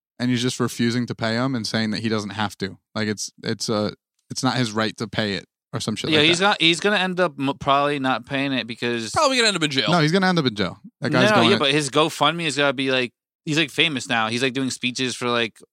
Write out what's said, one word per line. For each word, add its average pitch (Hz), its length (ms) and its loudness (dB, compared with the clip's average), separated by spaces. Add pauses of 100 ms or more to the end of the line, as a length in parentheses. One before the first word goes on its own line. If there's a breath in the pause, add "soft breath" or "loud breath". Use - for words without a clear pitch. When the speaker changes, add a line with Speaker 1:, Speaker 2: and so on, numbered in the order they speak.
(200)
Speaker 1:
and 123 120 -2
he's 120 100 0
just 127 180 -2
refusing 117 480 0
to - 80 -8
pay 113 220 -2
'em 135 180 -2
and 110 120 -6
saying 110 240 -2
that 95 100 -4
he 113 80 -2
doesn't 107 220 -2
have 104 280 -4
to. 95 180 -8 (180)
Like, 110 120 -2
it's, 107 240 -6 (120)
it's - 260 -6
a, 104 240 0 (360)
it's - 140 -8
not 123 140 0
his 120 140 -2
right 107 260 -2
to 117 100 -6
pay 104 280 -2
it - 100 -8 (260)
or 113 80 -8
some 110 160 -4
shit - 140 -4
Speaker 2:
Yeah, 156 100 4
Speaker 1:
like 151 80 6
Speaker 2:
he's 170 120 4
Speaker 1:
that. 190 60 2
Speaker 2:
not, 208 160 2
he's 165 180 4
gonna 208 180 2
end 180 220 -2
up 170 180 2
m-, 139 220 0
probably 143 400 2
not 127 260 -2
paying 139 280 -4
it 117 120 -4
because 117 460 -4
Speaker 3:
Probably 285 240 2
gonna 233 140 4
end 190 80 0
up 165 60 0
in 151 80 0
jail. 135 200 0
Speaker 1:
No, 175 80 4
he's 151 120 4
gonna 185 160 4
end 180 120 4
up 143 60 0
in 110 100 0
jail. 95 240 -4 (220)
That - 100 -2
guy's - 200 4
Speaker 2:
No, 208 60 4
Speaker 1:
going - 120 6
Speaker 2:
yeah, - 60 6
Speaker 1:
to - 40 0
Speaker 2:
but 139 120 2
his 147 180 0
GoFundMe 156 560 2
is 139 120 -2
gonna 143 160 2
be, 131 180 -2
like, 127 200 0 (320)
he's, 151 140 -2
like, 156 120 0
famous 147 380 0
now. 113 220 0
He's, 120 120 -2
like, 131 120 0
doing 131 180 -2
speeches 123 440 -4
for, 127 140 -4
like, 117 300 -2 (140)